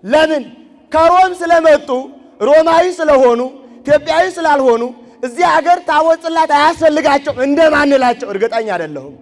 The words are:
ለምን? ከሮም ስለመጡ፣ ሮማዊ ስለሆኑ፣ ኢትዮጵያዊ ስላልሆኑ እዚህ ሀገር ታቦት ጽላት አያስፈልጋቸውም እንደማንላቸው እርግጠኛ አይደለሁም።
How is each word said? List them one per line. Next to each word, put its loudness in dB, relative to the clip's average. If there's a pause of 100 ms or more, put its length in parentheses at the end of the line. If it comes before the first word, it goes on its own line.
ለምን? 0 (480)
ከሮም 2
ስለመጡ፣ 2 (520)
ሮማዊ 2
ስለሆኑ፣ 2 (380)
ኢትዮጵያዊ 0
ስላልሆኑ -2 (400)
እዚህ -2
ሀገር 0
ታቦት 0
ጽላት -2
አያስፈልጋቸውም 0
እንደማንላቸው 0
እርግጠኛ -4
አይደለሁም። -8